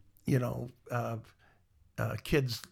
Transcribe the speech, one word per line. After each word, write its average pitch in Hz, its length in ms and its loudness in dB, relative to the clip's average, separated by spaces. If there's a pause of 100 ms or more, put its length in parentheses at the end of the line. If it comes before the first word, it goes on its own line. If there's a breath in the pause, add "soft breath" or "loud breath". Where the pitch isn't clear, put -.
(260 loud breath)
you 131 120 6
know, 123 320 -4 (200)
uh, 117 260 -2 (840 soft breath)
uh, 113 240 0
kids' 131 500 2